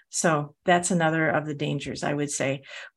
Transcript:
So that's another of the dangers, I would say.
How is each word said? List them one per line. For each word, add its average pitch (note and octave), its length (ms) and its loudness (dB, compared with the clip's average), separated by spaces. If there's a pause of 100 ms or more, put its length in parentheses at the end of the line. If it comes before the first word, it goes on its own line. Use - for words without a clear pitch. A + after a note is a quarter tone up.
So D3+ 440 0 (120)
that's F3 260 4
another D#3+ 380 2
of D3+ 180 0
the D3+ 80 -4
dangers, C#3+ 480 -4
I D3 100 -2
would C#3+ 160 -2
say. C3+ 320 -4 (360)